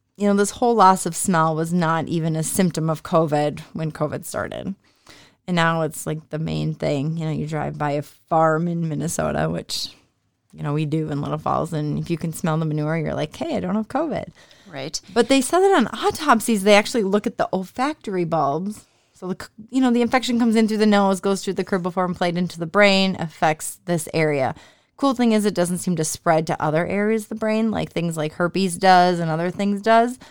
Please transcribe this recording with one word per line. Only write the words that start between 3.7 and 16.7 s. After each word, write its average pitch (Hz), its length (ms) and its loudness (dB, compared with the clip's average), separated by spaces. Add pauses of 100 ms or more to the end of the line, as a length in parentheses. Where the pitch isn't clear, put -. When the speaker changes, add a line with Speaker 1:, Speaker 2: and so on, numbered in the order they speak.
Speaker 1:
when 160 180 -6
covid 151 340 -6
started. 101 500 -8 (720)
And 180 80 -2
now 165 280 2
it's, 156 240 -6
like, 156 240 -8
the 156 80 -6
main 156 340 -4
thing. 151 440 -2
You 160 80 -4
know, 156 60 -4
you 147 140 -4
drive 151 320 -6
by 147 140 -2
a 147 100 -2
farm 160 680 0
in 170 220 -2
Minnesota, 151 580 -4
which, - 420 -6 (600)
you 156 120 -16
know, 147 100 -4
we 156 140 -2
do 156 240 -2
in 143 100 -4
Little 147 160 -6
Falls. 151 340 -2
And 151 280 -4
if 156 100 -6
you 170 80 -4
can 160 160 -6
smell 160 240 -2
the 165 80 -2
manure, 151 320 -2
you're 151 160 -4
like, 151 220 -6
"Hey, 339 200 -6
I 202 40 -2
don't 180 160 -4
have 214 120 -4
covid." 285 420 -4 (380)
Speaker 2:
Right. 139 320 -10 (140)
Speaker 1:
But - 160 2
they 269 120 4
said 330 180 2
that 392 180 6
on 233 100 4
autopsies, 233 760 0
they 208 100 8